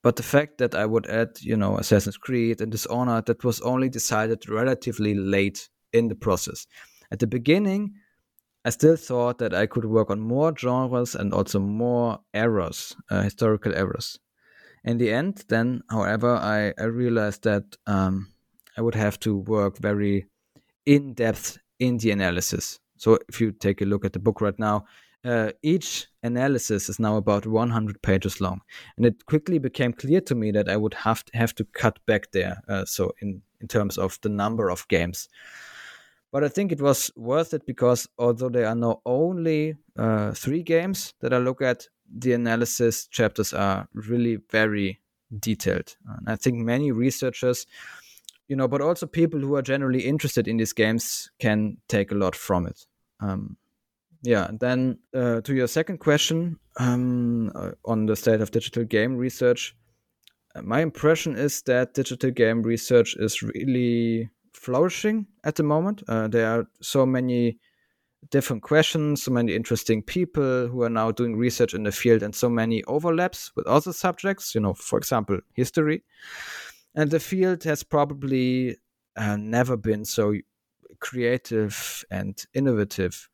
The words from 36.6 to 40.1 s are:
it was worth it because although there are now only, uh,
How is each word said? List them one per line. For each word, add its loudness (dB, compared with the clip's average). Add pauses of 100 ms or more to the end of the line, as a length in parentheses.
it -4
was 2
worth -2
it -6
because 2
although 2
there 2
are 0
now 0
only, 0 (220)
uh, 0